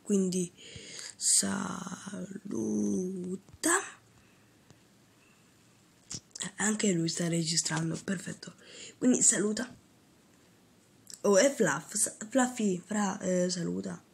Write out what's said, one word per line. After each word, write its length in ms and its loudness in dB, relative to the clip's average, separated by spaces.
Quindi 500 0
saluta. 1200 -2
Eh, 160 -6
anche 360 0
lui 180 0
sta 180 -2
registrando, 760 -2
perfetto. 520 -8
Quindi 260 4
saluta. 540 2
Oh, 160 6
è 180 8
Fluff, 380 0
sa-, 240 -2
Fluffy, 540 2
fra, 360 -2
eh, 300 2
saluta. 520 -4